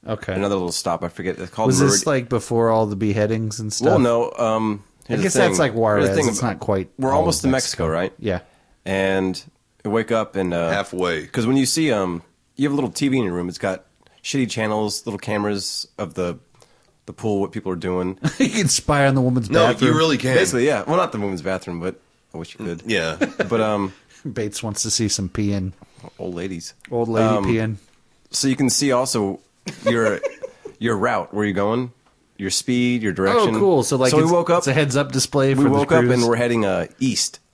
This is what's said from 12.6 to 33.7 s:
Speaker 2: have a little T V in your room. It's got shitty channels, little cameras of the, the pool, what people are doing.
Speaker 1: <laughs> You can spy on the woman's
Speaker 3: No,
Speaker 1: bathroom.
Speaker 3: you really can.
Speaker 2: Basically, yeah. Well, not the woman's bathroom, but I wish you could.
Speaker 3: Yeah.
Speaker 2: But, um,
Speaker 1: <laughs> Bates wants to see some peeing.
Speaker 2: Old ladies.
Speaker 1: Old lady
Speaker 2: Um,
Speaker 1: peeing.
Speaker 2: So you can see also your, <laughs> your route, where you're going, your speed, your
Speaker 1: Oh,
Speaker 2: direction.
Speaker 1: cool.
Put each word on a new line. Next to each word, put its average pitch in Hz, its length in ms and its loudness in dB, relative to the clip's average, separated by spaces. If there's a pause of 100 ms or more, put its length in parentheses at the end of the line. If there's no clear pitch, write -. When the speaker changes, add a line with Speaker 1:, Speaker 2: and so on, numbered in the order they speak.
Speaker 2:
have 143 40 0
a 143 40 -2
little 131 160 -2
T - 180 -2
V 131 80 2
in 120 80 0
your 87 80 -4
room. 87 160 -4
It's 85 80 -12
got 95 280 -4 (380)
shitty 131 260 -2
channels, 107 560 -2
little 101 140 -6
cameras 104 680 -4 (100)
of 92 160 -8
the, 87 240 -4 (680)
the 107 60 -18
pool, 104 280 -2
what 98 100 -4
people 95 200 -8
are 92 40 -4
doing. 90 420 -4 (120)
Speaker 1:
<laughs> - 100 -12
You 269 100 2
can 208 200 -2
spy 143 380 2
on 135 80 2
the 135 60 2
woman's 123 280 0
Speaker 3:
No, 156 180 4
Speaker 1:
bathroom. 127 240 2
Speaker 3:
you 156 60 4
really 156 200 4
can. 127 180 0
Speaker 2:
Basically, 123 320 4
yeah. 120 200 2
Well, 160 100 2
not 180 140 0
the 110 80 -6
woman's 95 220 -4
bathroom, 92 380 -4
but 90 200 -6 (340)
I 78 40 -12
wish 82 200 -12
you 107 80 -8
could. 85 200 -8
Speaker 3:
Yeah. 82 320 0 (320)
Speaker 2:
But, 117 120 2
um, 101 320 0 (160)
Speaker 1:
<laughs> - 240 -12
Bates 107 300 -6
wants 107 200 -6
to 110 80 -4
see 110 180 0
some 95 200 -4
peeing. 101 440 -2 (460)
Speaker 2:
Old 90 160 -8
ladies. 87 380 -10 (180)
Speaker 1:
Old 120 180 -2
lady 110 180 2
Speaker 2:
Um, 107 180 2
Speaker 1:
peeing. 110 300 0 (540)
Speaker 2:
So - 180 -2
you 131 80 2
can 131 140 2
see 139 220 0
also 123 480 0 (440)
your, 113 360 2 (300)
<laughs> - 300 -20
your 113 160 0
route, 104 380 -2
where 104 100 0
you're 104 120 0
going, 117 360 -2 (460)
your 95 140 -4
speed, 123 500 0
your 107 120 -2
Speaker 1:
Oh, - 20 -4
Speaker 2:
direction. 143 440 2
Speaker 1:
cool. 180 240 4